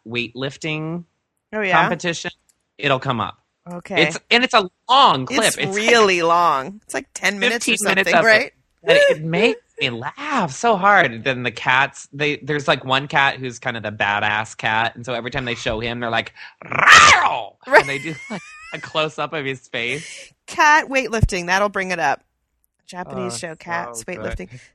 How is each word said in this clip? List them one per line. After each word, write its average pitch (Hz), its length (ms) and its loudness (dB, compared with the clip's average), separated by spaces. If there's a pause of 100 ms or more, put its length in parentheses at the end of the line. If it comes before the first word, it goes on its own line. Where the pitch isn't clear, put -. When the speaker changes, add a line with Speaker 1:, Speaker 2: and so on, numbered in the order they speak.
Speaker 1:
weightlifting 139 1000 -8 (480)
Speaker 2:
Oh, 214 80 -6
yeah? 180 200 2
Speaker 1:
competition, 175 500 -2 (480)
it'll 139 220 0
come 123 200 -2
up. - 180 -6 (320)
Speaker 2:
Okay. 175 340 -2
Speaker 1:
It's, 170 140 -4 (120)
and 240 140 4
it's 247 100 -4
a 196 140 4 (200)
long 208 380 4
clip. 269 180 -2
Speaker 2:
It's 165 140 2
Speaker 1:
It's, 139 80 -2
like, 190 100 -4
Speaker 2:
really 214 460 4
long. 170 640 2
It's, - 100 -16
like, 262 180 -6
ten 196 260 -4
minutes 233 300 -2
or 233 40 2
Speaker 1:
fifteen 208 160 -2
minutes 190 220 2
Speaker 2:
something, 180 100 6
Speaker 1:
of 156 40 4
it. 220 140 6
Speaker 2:
right? 277 140 -4 (300)
Speaker 1:
But - 140 4
it 554 260 4
makes 196 380 0 (180)
me 139 120 -2
laugh 175 640 -4
so 226 240 0
hard. 175 480 2
Then 127 180 -2
the 120 80 -2
cats, 131 640 -2
they, 147 240 -4
there's, 143 280 -6
like, 151 180 0
one 135 240 -2
cat 139 280 0
who's 127 220 -10
kind 120 180 -6
of 107 60 -10
the 107 100 -6
badass 104 640 -2
cat, 113 400 -2
and 120 80 -14
so 127 80 -8
every 120 180 -8
time 131 140 -6
they 120 100 -4
show 113 260 -4
him, 120 200 -6
they're 120 80 -4
like, 113 240 -2 (320)
"Rawr!" - 920 4 (100)
Speaker 2:
Right. 285 160 6
Speaker 1:
And - 60 -6
they 143 100 -4
do, 151 160 -8 (160)
like, 196 100 -10 (320)
a 151 80 -10
close-up 156 540 -4
of 147 100 -6
his 135 240 -8
face. - 640 -8 (140)
Speaker 2:
Cat 311 400 2
weightlifting, 220 600 0
that'll 196 220 2
bring 190 220 -4
it 175 80 -4
up. 143 240 0 (640)
Japanese 131 480 -10
Speaker 1:
Oh, 117 40 -10
Speaker 2:
show, 160 180 -10
cats 170 440 -8
Speaker 1:
so 110 60 -14
good. 180 120 -10
Speaker 2:
weightlifting. 113 420 -10 (140)